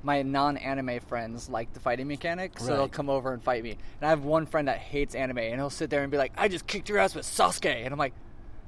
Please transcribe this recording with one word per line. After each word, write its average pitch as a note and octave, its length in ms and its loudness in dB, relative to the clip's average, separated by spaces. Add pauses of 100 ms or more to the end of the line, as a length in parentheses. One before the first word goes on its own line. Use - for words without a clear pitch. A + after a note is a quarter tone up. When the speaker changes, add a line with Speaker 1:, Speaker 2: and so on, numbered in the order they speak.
Speaker 1:
my C#3+ 200 2
non-anime C3+ 800 0
friends A#2 480 -6
like A#2 240 -4
the B2 60 -10
fighting B2+ 280 0
mechanic, E3+ 500 -4
so A#2 100 -4
they'll C#3 160 4
Speaker 2:
Right. C3 80 -2
Speaker 1:
come D3 180 -4
over C3 240 2
and A#2+ 100 -8
fight A#2+ 200 2
me. A#2 80 -6
And - 360 -6
I - 20 4
have D3+ 140 6
one D#3 220 4
friend D3+ 240 2
that G2 80 2
hates - 360 -2
anime, B2+ 260 -2
and A2+ 160 0
he'll C#3 140 0
sit D#3 200 -4
there C#3+ 140 2
and C#3 80 -2
be D3 60 2
like, C3 200 2
"I G#3+ 100 4
just F3 200 -2
kicked - 200 -4
your G#3 120 2
ass G3 160 6
with D3+ 100 -6
Sasuke." F#3 400 4 (180)
And B2+ 80 -4
I'm C#3+ 80 -6
like, C#3 140 0 (540)